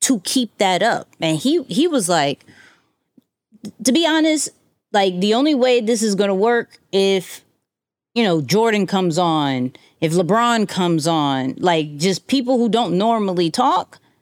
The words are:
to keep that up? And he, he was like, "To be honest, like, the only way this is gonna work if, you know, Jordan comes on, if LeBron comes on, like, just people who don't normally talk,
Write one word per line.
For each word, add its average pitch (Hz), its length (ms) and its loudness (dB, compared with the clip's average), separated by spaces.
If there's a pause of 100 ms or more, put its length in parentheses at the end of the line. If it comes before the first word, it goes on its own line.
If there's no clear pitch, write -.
to 247 180 0
keep - 380 -4
that 185 260 2
up? 214 240 -2 (140)
And 160 160 0
he, 277 260 0
he 240 240 0
was 247 220 -2
like, 143 360 0 (1400)
"To 254 80 2
be 330 120 0
honest, 311 440 0 (420)
like, 196 280 0
the 208 140 2
only 285 220 2
way 247 260 2
this 214 220 0
is 208 120 0
gonna 202 200 0
work 233 440 -2 (120)
if, 196 520 -2 (680)
you 233 100 0
know, 170 180 2
Jordan 208 460 0
comes 180 300 0
on, 143 560 0 (260)
if 160 140 -2
LeBron 214 560 2
comes 170 380 0
on, 139 500 0
like, 160 400 -2
just 180 300 -4
people 254 300 0
who 233 120 0
don't 190 280 0
normally 190 540 0
talk, - 480 -2 (220)